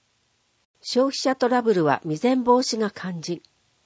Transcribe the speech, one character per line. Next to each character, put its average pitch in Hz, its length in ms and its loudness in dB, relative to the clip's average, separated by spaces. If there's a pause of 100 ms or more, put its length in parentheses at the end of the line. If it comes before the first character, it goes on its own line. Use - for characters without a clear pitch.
(800)
消 262 260 0
費 277 100 -6
者 262 180 -2
ト 247 140 0
ラ 247 120 2
ブ 226 120 2
ル 180 100 2
は 143 200 2
未 156 160 -4
然 254 240 2
防 247 180 4
止 233 180 -4
が 208 100 -2
肝 180 320 -10
心。 170 200 -8 (440)